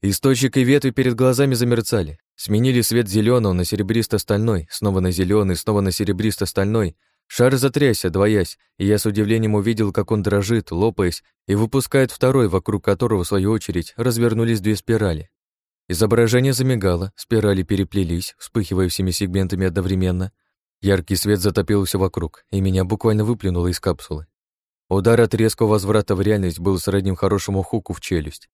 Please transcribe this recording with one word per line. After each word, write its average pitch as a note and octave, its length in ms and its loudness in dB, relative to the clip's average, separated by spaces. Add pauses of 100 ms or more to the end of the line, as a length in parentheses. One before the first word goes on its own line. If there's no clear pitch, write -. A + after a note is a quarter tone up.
Источник B2 540 0
и C3 60 4
ветви C3+ 280 2
перед B2 240 0
глазами C3 400 2
замерцали, A2+ 640 -2 (160)
сменили A#2+ 460 0
свет A2+ 260 0
зелёного G#2+ 460 2
на F2+ 100 0
серебристо-стальной, G#2 1040 -2
снова G2 300 -2
на F#2 100 2
зелёный, F#2 460 2
снова G#2 260 -2
на G2 100 0
серебристо-стальной. G2 1040 -2 (300)
Шар B2+ 320 2
затрясся, B2+ 540 0
двоясь, G2 480 2 (180)
и F#2+ 80 -2
я G#2 140 4
с - 80 -2
удивлением G#2+ 480 0
увидел, G#2 360 0
как G2 200 -2
он G#2 100 0
дрожит, G2+ 500 0
лопаясь, F2+ 520 0 (240)
и G2 80 0
выпускает B2+ 560 0
второй, B2+ 360 2
вокруг F#2+ 380 -2
которого, G2+ 380 0
в - 40 -6
свою G2+ 240 0
очередь, E2+ 460 -4
развернулись A#2 640 0
две G#2+ 140 0
спирали. G2 560 -2 (580)
Изображение A2+ 640 2
замигало, G2+ 600 -2
спирали G#2 480 0
переплелись, F2+ 760 -2
вспыхивая F#2 520 -2
всеми F#2+ 200 -2
сегментами F#2 560 -2
одновременно. F#2 680 -2 (480)
Яркий G2 360 0
свет G2+ 240 0
затопил G2 460 0
всё G2 120 -4
вокруг, F2+ 540 -4
и G2 100 -2
меня F#2+ 220 2
буквально G#2+ 420 0
выплюнуло F#2 420 -2
из F2+ 120 -2
капсулы. D2+ 480 -6 (640)
Удар G2 300 2
от A2+ 140 2
резкого A2+ 360 0
возврата G#2 460 0
в F2+ 60 -2
реальность G2 380 0
был F#2 180 0
сродни F#2+ 380 -2
хорошему G2 480 -2
хуку G#2 300 -6
в - 60 -10
челюсть. D2+ 540 -6